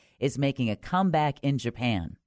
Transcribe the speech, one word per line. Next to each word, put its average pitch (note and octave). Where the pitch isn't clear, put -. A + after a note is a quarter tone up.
is -
making C3+
a G#2
comeback D#3+
in C#3
Japan. A2+